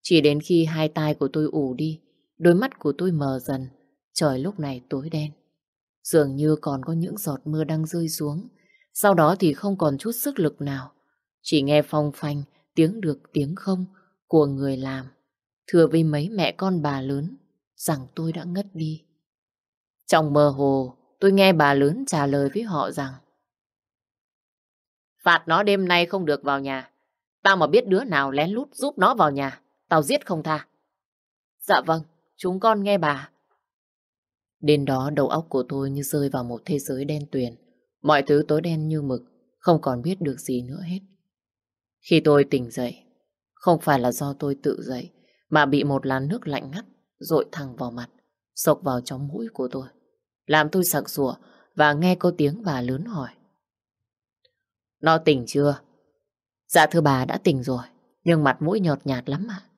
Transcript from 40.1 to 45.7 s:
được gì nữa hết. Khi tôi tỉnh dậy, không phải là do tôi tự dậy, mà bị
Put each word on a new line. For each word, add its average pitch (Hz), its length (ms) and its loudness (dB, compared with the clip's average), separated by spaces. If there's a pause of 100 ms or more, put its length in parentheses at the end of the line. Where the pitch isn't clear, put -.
được 143 180 -4
gì 123 220 -4
nữa 135 200 -12
hết. 180 180 -8 (1120)
Khi 160 160 4
tôi 143 180 6
tỉnh 127 280 -2
dậy, 123 320 -8 (500)
không 165 260 0
phải 143 200 2
là 120 120 0
do 139 220 -6
tôi 139 300 -4
tự - 180 -2
dậy, 127 280 -10 (400)
mà 147 160 4
bị 139 180 2